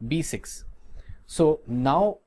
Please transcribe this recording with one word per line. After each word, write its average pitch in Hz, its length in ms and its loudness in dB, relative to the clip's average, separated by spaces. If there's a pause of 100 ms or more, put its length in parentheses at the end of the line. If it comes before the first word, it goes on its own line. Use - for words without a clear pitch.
B 160 140 0
six, - 440 -8 (600)
so 156 420 4
now 139 600 2